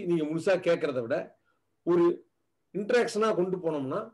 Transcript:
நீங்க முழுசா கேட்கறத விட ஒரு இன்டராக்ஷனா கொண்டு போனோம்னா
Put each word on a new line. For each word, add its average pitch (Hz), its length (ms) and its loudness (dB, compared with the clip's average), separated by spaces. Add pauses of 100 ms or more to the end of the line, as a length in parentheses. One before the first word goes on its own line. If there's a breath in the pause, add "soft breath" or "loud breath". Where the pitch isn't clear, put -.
நீங்க 170 180 0
முழுசா 165 360 0
கேட்கறத 151 420 0
விட 120 140 -2 (720)
ஒரு 170 180 4 (680)
இன்டராக்ஷனா 214 600 0
கொண்டு 180 240 0
போனோம்னா 156 420 -4 (140)